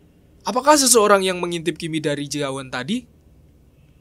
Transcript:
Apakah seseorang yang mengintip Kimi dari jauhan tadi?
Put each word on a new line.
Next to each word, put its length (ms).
Apakah 320
seseorang 480
yang 160
mengintip 400
Kimi 240
dari 240
jauhan 400
tadi? 400